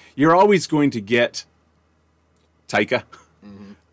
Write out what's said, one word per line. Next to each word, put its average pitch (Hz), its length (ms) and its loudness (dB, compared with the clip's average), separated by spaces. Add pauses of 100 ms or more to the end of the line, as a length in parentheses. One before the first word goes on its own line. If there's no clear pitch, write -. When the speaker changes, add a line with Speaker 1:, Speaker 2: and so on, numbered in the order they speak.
(160)
Speaker 1:
you're 160 180 2
always 196 320 2
going 147 240 0
to 117 100 -8
get 117 440 -2 (1200)
Taika, 110 360 -2 (420)
Speaker 2:
Mm-hmm. 101 260 -20 (200)